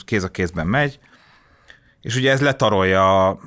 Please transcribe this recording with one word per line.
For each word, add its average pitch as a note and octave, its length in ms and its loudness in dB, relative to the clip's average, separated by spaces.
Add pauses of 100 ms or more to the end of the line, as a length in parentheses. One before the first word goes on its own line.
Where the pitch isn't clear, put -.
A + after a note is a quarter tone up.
kéz G2+ 200 -4
a F#2+ 40 -6
kézben E2 380 -6
megy, C3+ 320 -4 (1000)
és A#2+ 160 -8
ugye C3 140 0
ez C3+ 100 2
letarolja F#2+ 1080 2